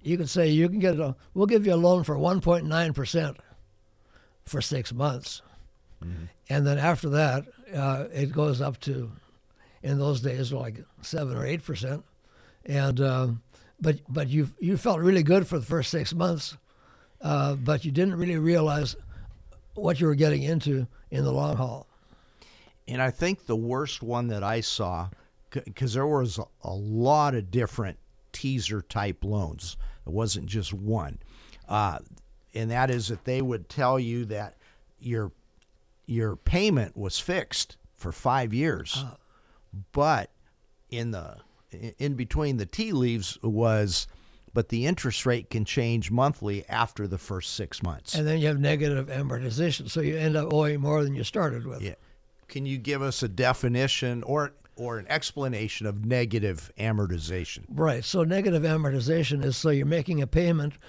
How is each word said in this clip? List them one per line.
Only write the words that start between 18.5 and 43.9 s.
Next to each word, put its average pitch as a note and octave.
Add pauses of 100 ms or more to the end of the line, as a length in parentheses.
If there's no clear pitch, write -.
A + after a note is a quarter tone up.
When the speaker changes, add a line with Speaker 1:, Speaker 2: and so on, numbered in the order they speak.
Speaker 1:
what E3+
you E3
were D3+
getting C#3+
into C#3 (240)
in C#3
the C3+
long C#3+
haul. B2+ (1000)
Speaker 2:
And B2+
I C3
think F3+
the A#2
worst B2+
one A#2+
that G#2
I A2+
saw, F2+ (420)
c-, C3+ (140)
'cause B2
there C3
was C3
a, G2+ (200)
a F2
lot A#2+
of G#2
different G#2 (360)
teaser A2
type G2+
loans. G2 (280)
It -
wasn't G#2
just G2
one. G2 (480)
Uh, G2+ (540)
and A2+
that B2+
is A#2
that A2
they B2+
would A#2
tell C3
you A#2+
that G#2 (420)
your, A2+ (760)
your A2+
payment E3+
was G2
fixed - (180)
for E2+
five B2
years. C3+
Speaker 1:
Ah. C3+ (760)
Speaker 2:
But C#3+ (600)
in A#2
the, F2 (640)
in C#3+
between C3+
the G2+
tea A3
leaves A#2+
was, A2 (480)